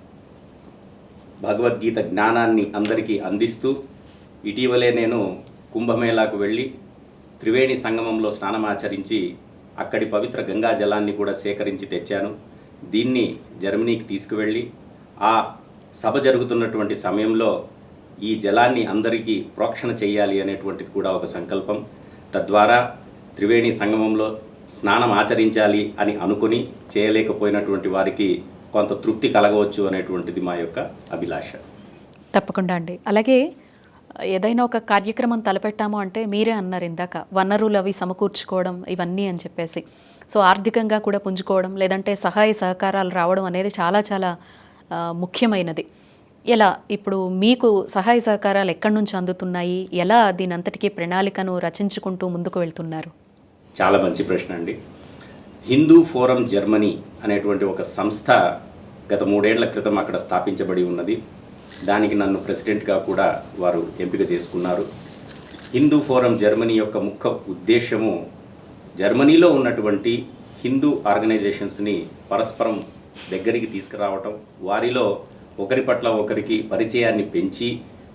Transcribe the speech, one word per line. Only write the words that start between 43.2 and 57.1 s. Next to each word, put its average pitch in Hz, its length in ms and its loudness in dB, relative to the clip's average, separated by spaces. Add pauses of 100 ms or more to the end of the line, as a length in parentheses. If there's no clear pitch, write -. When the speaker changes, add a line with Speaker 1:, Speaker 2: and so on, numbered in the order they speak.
Speaker 2:
అనేది 185 240 -2 (120)
చాలా 185 220 2 (100)
చాలా, 185 240 -2 (560)
ఆ, 170 200 -4
ముఖ్యమైనది. 180 720 -2 (640)
ఎలా 214 280 6 (140)
ఇప్పుడు 196 380 -2
మీకు 208 580 4
సహాయ 226 340 2
సహకారాలు 202 500 2
ఎక్కడి 214 240 0
నుంచి 208 220 0
అందుతున్నాయి? 180 760 -4
ఎలా 196 380 4
దీని 180 240 -2
అంతటికీ 190 340 -2
ప్రణాళికను 190 720 -2
రచించుకుంటూ 185 720 -4
ముందుకు 175 320 -4
వెళ్తున్నారు? 160 500 -6 (720)
Speaker 1:
చాలా 98 180 4
మంచి 92 240 0
ప్రశ్న 90 300 -2
అండి. 85 240 -6 (880)
హిందూ 156 360 8
ఫోరం 127 460 2
జర్మనీ 101 500 2 (260)